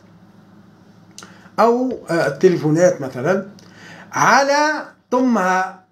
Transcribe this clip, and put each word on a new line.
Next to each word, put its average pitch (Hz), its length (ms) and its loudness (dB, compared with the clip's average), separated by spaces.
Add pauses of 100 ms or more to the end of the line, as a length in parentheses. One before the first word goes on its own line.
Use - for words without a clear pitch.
(1600)
أو، 240 400 0 (100)
آه، 165 180 0
التليفونات 160 720 2
مثلا، 143 460 -4 (680)
على 277 720 0 (260)
ثمها 190 800 -2